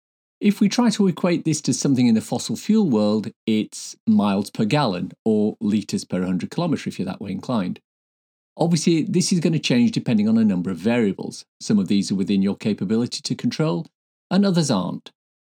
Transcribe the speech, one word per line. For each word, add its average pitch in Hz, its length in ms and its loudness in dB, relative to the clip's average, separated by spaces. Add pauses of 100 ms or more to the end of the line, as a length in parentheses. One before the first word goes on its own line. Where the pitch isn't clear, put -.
(420)
If 202 180 2
we 208 80 4
try 240 220 2
to 202 180 2
equate 180 380 -2
this 156 160 -2
to 135 120 0
something 127 340 2
in 113 80 6
the 110 40 2
fossil 113 380 -6
fuel 208 320 2
world, 107 420 0 (140)
it's - 500 -4 (100)
miles 101 440 2
per - 160 -2
gallon, 104 480 -2 (100)
or 107 380 0
litres 104 420 -2
per 92 220 -4
hundred 92 260 -4
kilometre - 380 -4
if - 100 -8
you're 95 60 -6
that 95 160 -10
way 101 100 -10
inclined. 98 480 -4 (760)
Obviously, 165 460 2
this 156 280 0
is 185 80 2
gonna 160 200 0
change 120 340 2
depending 107 340 0
on 113 100 4
a 113 60 4
number 92 260 0
of 95 60 -4
variables. 107 680 -2 (160)
Some 107 180 2
of 95 80 0
these 98 240 0
are 104 40 2
within 98 260 0
your 98 160 -2
capability 110 640 -2
to - 120 -6
control, 156 540 -4 (420)
and 196 160 2
others 170 240 2
aren't. 90 440 -4 (320)